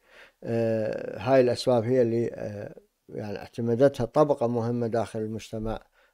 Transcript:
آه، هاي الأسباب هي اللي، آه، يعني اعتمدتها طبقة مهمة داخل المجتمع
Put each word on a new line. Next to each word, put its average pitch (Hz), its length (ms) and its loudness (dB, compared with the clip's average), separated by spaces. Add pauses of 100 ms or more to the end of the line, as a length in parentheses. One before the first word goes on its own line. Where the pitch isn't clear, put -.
(440)
آه، 113 760 -2
هاي 131 220 6
الأسباب 123 420 2
هي 127 180 4
اللي، 117 320 0
آه، 104 420 -10 (340)
يعني 104 280 -10
اعتمدتها 120 680 2
طبقة 143 420 2
مهمة 120 400 -2
داخل 113 320 -4
المجتمع 110 600 -8 (320)